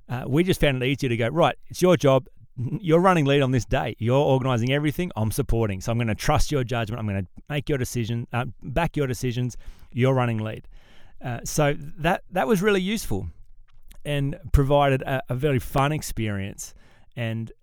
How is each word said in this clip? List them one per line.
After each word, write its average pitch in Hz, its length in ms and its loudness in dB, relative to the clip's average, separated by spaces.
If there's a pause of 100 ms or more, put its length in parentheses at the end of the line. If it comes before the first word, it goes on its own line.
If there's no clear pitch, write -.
Uh, 120 180 -6
we 147 160 4
just 180 180 0
found 131 220 2
it 123 40 0
easier 139 220 -2
to 117 80 0
go, 113 120 0
"Right, 147 280 2 (120)
it's - 120 -12
your 180 160 6
job, 135 300 4 (300)
<laughs> - 0 -
you're 156 440 2
running 180 260 6
lead 139 160 6
on 127 100 2
this 127 120 2
day, 131 340 -2
you're 117 180 2
organising 131 560 2
everything, 151 420 0
I'm 107 160 0
supporting, 110 500 0
so 117 120 -4
I'm 113 60 0
gonna 113 160 0
trust - 360 2
your 135 140 0
judgment, 117 340 -4
I'm 107 80 -6
gonna 98 200 -2 (220)
make 147 200 -4
your 143 100 0
decision, 117 540 -4
uh, 120 140 -2 (160)
back 160 340 -2
your 147 100 0
decisions, 123 500 -4 (360)
you're 131 220 2
running 120 240 0
lead." 110 280 -8 (560)
Uh, 120 220 -8
so 147 320 0 (220)
that, 165 320 0
that 226 180 0
was 196 140 2
really 202 180 2
useful 180 480 -4 (760)
and 143 340 -2 (140)
provided 139 500 4
a, 131 260 -4
a 127 60 -4
very 135 240 0
fun 139 340 0
experience 104 800 -6 (420)
and, 113 360 -6 (100)